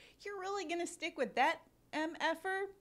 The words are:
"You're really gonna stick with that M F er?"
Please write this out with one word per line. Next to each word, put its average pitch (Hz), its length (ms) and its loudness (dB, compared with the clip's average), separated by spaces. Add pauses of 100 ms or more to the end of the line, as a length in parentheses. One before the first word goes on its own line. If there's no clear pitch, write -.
(220)
"You're 403 180 -8
really 381 260 -2
gonna 339 200 0
stick 330 320 -6
with 247 180 0
that 311 260 4 (320)
M 311 260 0
F 320 260 2
er?" 381 220 0 (140)